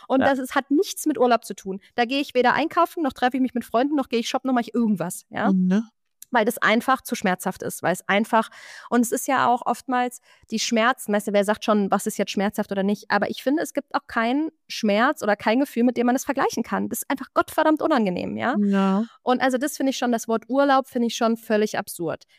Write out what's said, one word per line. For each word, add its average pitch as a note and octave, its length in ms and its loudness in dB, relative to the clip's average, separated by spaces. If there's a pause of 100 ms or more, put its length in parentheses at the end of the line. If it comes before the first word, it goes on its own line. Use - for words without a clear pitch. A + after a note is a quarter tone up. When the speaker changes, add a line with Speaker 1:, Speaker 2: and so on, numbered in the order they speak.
Speaker 1:
Und C4 100 2
Speaker 2:
Ja. - 80 4
Speaker 1:
das C4+ 120 2
ist, C4 140 -8
hat C4+ 160 0
nichts - 360 0
mit D4+ 120 0
Urlaub A#3+ 280 4
zu - 80 -10
tun. F#3+ 260 -10 (160)
Da A#3+ 80 2
gehe C4 160 -2
ich - 140 -6
weder B3 200 4
einkaufen, E4 500 0
noch C4 100 0
treffe B3 240 0
ich B3+ 40 2
mich B3+ 120 -2
mit A#3 100 -4
Freunden, C#4+ 320 0
noch C4+ 140 0
gehe A#3 100 0
ich A#3 80 -4
shoppen, B3+ 220 -4
noch C4 40 2
mache A#3+ 100 2
ich - 100 -12
irgendwas, G#3 560 -2
ja? G3 240 0
Speaker 2:
Mhm, F#3 140 2
ne? G#3+ 220 0 (420)
Speaker 1:
Weil A3+ 140 2
das A#3 120 -10
einfach A#3+ 460 2
zu - 100 -6
schmerzhaft F#3 480 -4
ist, - 220 -10
weil E3 100 2
es - 160 -8
einfach, A3 400 2 (400)
und A#3+ 120 2
es A3+ 100 0
ist - 160 -4
ja B3+ 200 2
auch A#3+ 200 0
oftmals B3 520 -4 (300)
die A3+ 80 -4
Schmerzen, A3+ 560 0
weißt G#3 140 0
du, G3+ 60 -4
wer G3+ 120 4
sagt G#3 180 -2
schon, G#3 280 2
was G3+ 160 0
ist G#3+ 100 -6
jetzt G3+ 140 -4
schmerzhaft G3+ 400 -2
oder G3 100 -2
nicht, G3+ 300 0
aber G3+ 180 0
ich - 140 -10
finde, C#4+ 180 0
es - 120 -6
gibt - 200 -6
auch - 140 -4
keinen B3+ 420 0 (180)
Schmerz A3 540 0
oder G#3 140 2
kein A3+ 240 2
Gefühl, B3+ 240 0
mit B3 120 2
dem A#3+ 120 0
man B3 80 2
es C4+ 100 -4
vergleichen C#4+ 380 -2
kann. G3 260 -4
Das - 140 -8
ist - 80 -10
einfach C4+ 240 -6
gottverdammt D#4 480 0
unangenehm, G#3 520 0
ja? D3 220 -2
Speaker 2:
Ja. G3 460 2 (180)
Speaker 1:
Und B3 200 0
also B3+ 180 2
das D4 180 -6
finde C4+ 140 0
ich - 60 -4
schon, B3 140 0
das A3+ 160 -2
Wort A3+ 220 -2
Urlaub C4+ 380 2
finde A#3+ 180 -2
ich A3+ 100 -4
schon A3+ 220 0
völlig G#3+ 400 -2
absurd. - 460 -8 (160)